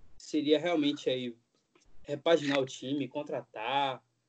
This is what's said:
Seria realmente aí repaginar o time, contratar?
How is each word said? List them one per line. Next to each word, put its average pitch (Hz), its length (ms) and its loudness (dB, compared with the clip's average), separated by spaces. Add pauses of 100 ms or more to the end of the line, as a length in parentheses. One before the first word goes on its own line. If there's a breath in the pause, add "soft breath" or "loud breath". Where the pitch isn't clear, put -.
(160)
Seria 151 420 2
realmente 147 520 2
aí 127 240 -2 (680)
repaginar 147 560 2
o 131 80 2
time, 135 420 -4
contratar? 135 920 -4 (260)